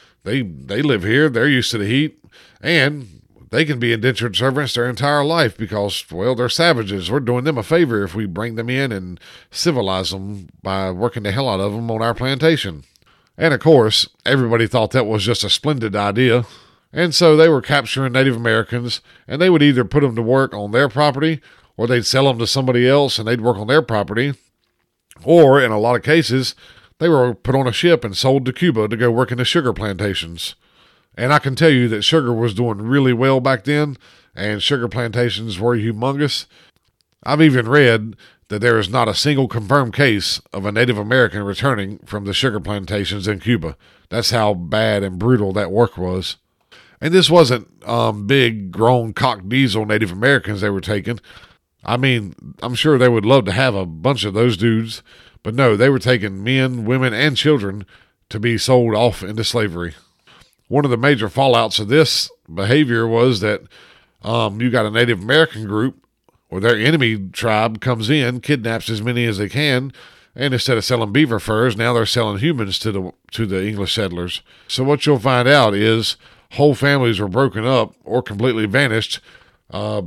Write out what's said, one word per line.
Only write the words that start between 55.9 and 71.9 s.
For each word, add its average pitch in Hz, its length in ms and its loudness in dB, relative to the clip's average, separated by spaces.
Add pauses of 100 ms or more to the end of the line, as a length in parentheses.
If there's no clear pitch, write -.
taking 101 440 -2
men, 127 420 -2
women, 127 280 0
and 131 240 0
children 101 480 0 (440)
to 110 100 -8
be 117 180 0
sold 120 380 2
off 110 260 0
into 107 220 -8
slavery. 87 500 -4 (760)
One 143 180 2
of 131 60 0
the 120 60 2
major 117 320 2
fallouts 117 500 2
of 104 80 -4
this 139 440 2 (200)
behavior 117 560 0
was 117 340 2
that, 104 200 -2 (640)
um, 110 360 -2
you 123 120 -2
got 113 160 0
a 107 40 -6
Native 117 300 0
American 113 460 0
group, 107 360 -4 (480)
or 90 80 -6
their 113 160 2
enemy 113 560 0
tribe 110 480 -2
comes 113 300 -4
in, 127 320 -2
kidnaps 113 480 -4
as 107 140 -6
many 120 220 -2
as 107 120 -2
they 101 100 -4
can, 131 460 -2 (420)
and 135 160 -4
instead 123 260 0
of 101 60 -2
selling 113 280 -2
beaver 117 280 0
furs, 110 380 0
now 117 160 -2